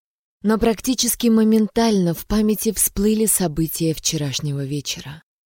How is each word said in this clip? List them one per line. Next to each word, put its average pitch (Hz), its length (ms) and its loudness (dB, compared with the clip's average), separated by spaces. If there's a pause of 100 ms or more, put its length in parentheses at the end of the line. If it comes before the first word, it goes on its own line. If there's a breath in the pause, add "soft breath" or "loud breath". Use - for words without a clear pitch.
(400)
Но 214 180 2
практически 233 680 0
моментально 220 880 4
в - 120 -12
памяти 214 460 0
всплыли 214 540 0
события 160 680 -2
вчерашнего 143 720 -4
вечера. 139 580 -10 (240)